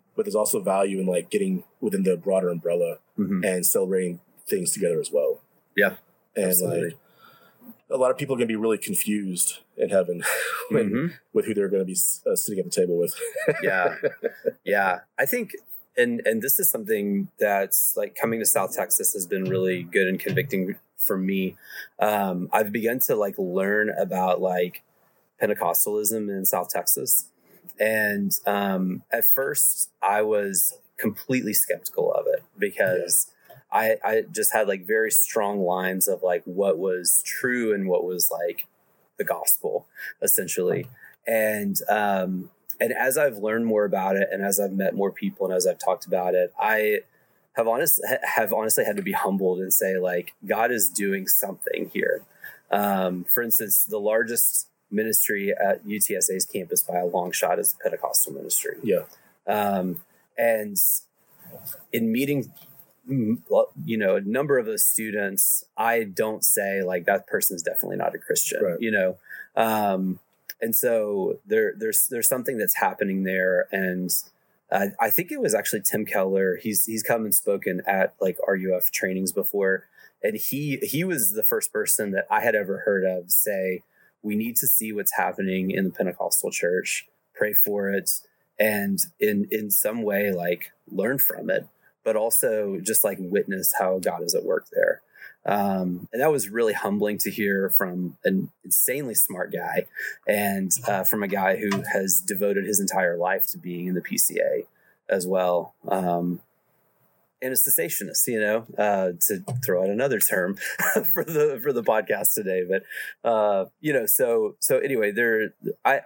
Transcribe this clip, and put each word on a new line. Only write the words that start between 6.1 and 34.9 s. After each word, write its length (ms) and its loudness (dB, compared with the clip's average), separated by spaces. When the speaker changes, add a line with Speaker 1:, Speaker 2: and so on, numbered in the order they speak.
Speaker 1:
And, 100 2
Speaker 2:
Absolutely. 440 2
Speaker 1:
like, 80 -14
a 80 0
lot 120 4
of 80 0
people 180 -2
are 20 -2
gonna 100 2
be 80 0
really 220 2
confused 840 -2
in 120 2
heaven 340 2
<laughs> 240 -6
when, 200 2
Speaker 2:
Mm-hmm. 180 0
Speaker 1:
with 120 2
who 80 -2
they're 160 0
gonna 160 2
be 60 -4
s-, 380 -2
uh, 60 2
sitting 240 -2
at 60 -2
the 60 -14
table 260 2
with. 160 0
<laughs> 240 -2
Speaker 2:
Yeah. 320 0
Yeah. 340 2
I 80 2
think, 300 -4
and, 300 2
and 160 2
this 180 0
is 100 2
something 600 0
that's, 560 2
like, 200 -4
coming 240 0
to 60 -2
South 300 2
Texas 380 0
has 120 -6
been 200 -2
really 380 0
good 240 2
and 120 0
convicting 560 -2
for 200 -2
me. 380 -2
Um, 520 0
I've 200 2
begun 360 0
to, 80 2
like, 220 0
learn 520 0
about, 520 0
like, 420 -2
Pentecostalism 880 0
in 160 -2
South 240 0
Texas. 600 -2
And, 520 2
um, 640 0
at 140 0
first 640 0
I 200 2
was 560 0
completely 560 -2
skeptical 600 0
of 140 0
it 160 0
because 720 0
Speaker 1:
Yeah. 280 -20
Speaker 2:
I, 300 4
I 260 2
just 220 -2
had, 160 2
like, 180 -2
very 260 0